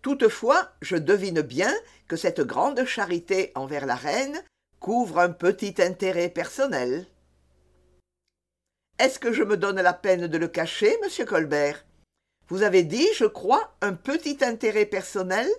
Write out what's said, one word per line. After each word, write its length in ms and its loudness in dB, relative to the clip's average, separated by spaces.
Toutefois, 800 2
je 160 -4
devine 460 2
bien 320 0
que 80 -4
cette 240 -2
grande 460 0
charité 680 -4
envers 300 -6
la 120 -2
reine 460 -4
couvre 400 -2
un 120 4
petit 520 -2
intérêt 480 0
personnel. 760 -4
Est-ce 200 2
que 140 -2
je 100 0
me 160 2
donne 220 -2
la 120 6
peine 340 2
de 120 -2
le 100 -2
cacher, 540 0
monsieur 240 -4
Colbert ? 580 0
Vous 140 -2
avez 220 6
dit, 220 0
je 100 2
crois, 560 0
un 100 0
petit 500 -4
intérêt 440 2
personnel ? 720 -2